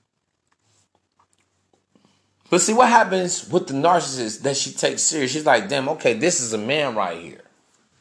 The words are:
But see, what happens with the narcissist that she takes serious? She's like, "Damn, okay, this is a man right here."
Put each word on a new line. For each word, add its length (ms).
But 100
see, 140
what 160
happens 600
with 180
the 60
narcissist 680
that 160
she 140
takes 320
serious? 280
She's 140
like, 240
"Damn, 200
okay, 240
this 280
is 100
a 60
man 380
right 240
here." 240